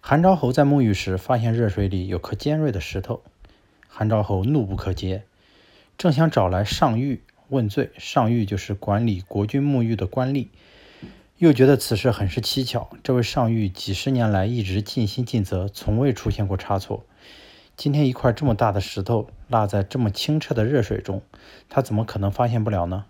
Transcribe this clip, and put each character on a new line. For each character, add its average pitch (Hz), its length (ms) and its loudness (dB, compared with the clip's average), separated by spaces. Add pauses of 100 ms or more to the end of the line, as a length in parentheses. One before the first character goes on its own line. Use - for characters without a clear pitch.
韩 147 200 2
昭 190 140 6
侯 131 160 0
在 143 140 4
沐 143 160 4
浴 107 120 4
时 92 240 -2
发 123 200 0
现 113 160 0
热 113 160 2
水 101 180 0
里 95 200 -4
有 90 120 -4
颗 - 160 -8
尖 147 220 -2
锐 151 160 0
的 90 80 -4
石 - 180 -8
头， - 240 -8 (640)
韩 107 220 -4
昭 107 120 2
侯 98 220 0
怒 131 220 0
不 98 100 -6
可 95 160 -4
遏， 95 300 -4 (760)
正 175 140 2
想 156 180 4
找 95 200 2
来 92 160 0
上 120 320 0
谕 143 240 -2 (260)
问 123 220 0
罪。 120 280 -2
上 117 320 0
谕 117 160 2
就 98 120 -4
是 - 160 -6
管 104 340 0
理 92 140 -2
国 101 240 -2
君 139 180 -2
沐 139 180 2
浴 113 140 0
的 101 100 -2
官 131 280 -2
吏， 135 160 -4 (880)
又 165 160 8
觉 131 120 6
得 135 120 6
此 - 180 -2
事 123 160 2
很 107 160 -2
是 110 140 -2
蹊 131 240 -2
跷， - 240 -6 (120)
这 131 120 0
位 123 100 4
上 117 260 0
谕 110 200 0
几 - 240 -8
十 139 180 -4
年 120 180 2
来 95 160 2
一 117 160 -2
直 95 200 -2
尽 110 260 -2
心 120 180 -4
尽 117 160 -2
责， 95 280 -4
从 - 280 -4
未 135 140 2
出 - 180 -4
现 101 160 -2
过 95 120 -2
差 98 200 -4
错。 - 280 -8 (720)
今 143 160 -2
天 143 140 4
一 127 40 2
块 127 220 0
这 147 120 -4
么 123 80 4
大 104 200 2
的 101 80 0
石 - 200 -6
头 110 280 -2 (180)
落 110 180 2
在 101 180 0
这 113 140 -6
么 113 140 0
清 151 260 -2
澈 - 160 -2
的 110 120 2
热 131 160 2
水 104 180 -2
中， - 220 -8 (480)
他 135 120 0
怎 107 140 -4
么 110 80 0
可 107 160 -6
能 98 100 0
发 120 200 0
现 117 120 0
不 107 80 0
了 92 180 0
呢？ 92 220 -6